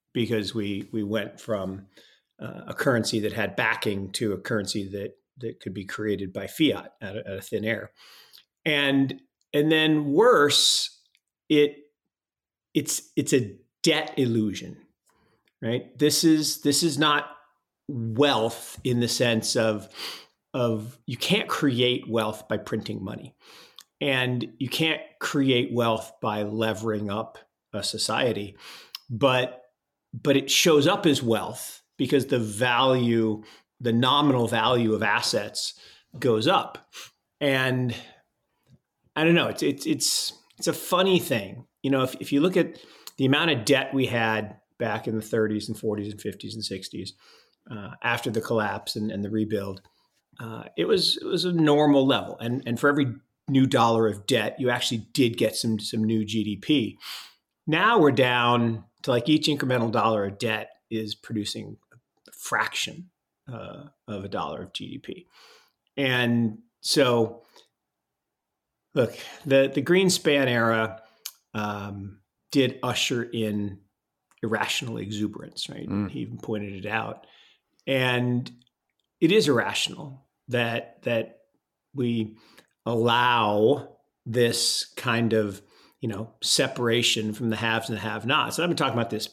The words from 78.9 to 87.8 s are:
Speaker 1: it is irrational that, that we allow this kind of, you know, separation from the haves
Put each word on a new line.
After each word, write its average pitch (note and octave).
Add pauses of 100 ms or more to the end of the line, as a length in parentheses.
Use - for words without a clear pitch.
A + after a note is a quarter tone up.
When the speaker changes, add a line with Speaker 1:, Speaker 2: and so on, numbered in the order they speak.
Speaker 1:
it E3
is G3+
irrational C3 (240)
that, A#2
that A#2 (540)
we A#2 (500)
allow A#2 (300)
this A#2
kind A#2
of, G#2 (380)
you B2
know, A2
separation A#2
from A2+
the A2
haves A2+